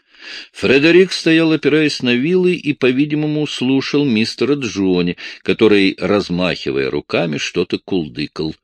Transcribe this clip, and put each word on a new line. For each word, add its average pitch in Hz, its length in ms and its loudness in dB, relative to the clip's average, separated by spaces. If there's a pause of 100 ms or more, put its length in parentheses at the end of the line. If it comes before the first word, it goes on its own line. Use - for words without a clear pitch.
(520)
Фредерик 160 600 4
стоял, 160 400 2
опираясь 151 520 0
на 123 120 2
вилы, 180 400 2
и, 143 180 -4
по-видимому, 147 720 0
слушал 135 580 0
мистера 117 500 0
Джонни, 92 640 -2 (240)
который, 98 560 2
размахивая 85 960 -2
руками, 76 460 -4
что-то - 420 -4
кулдыкал. 78 840 -6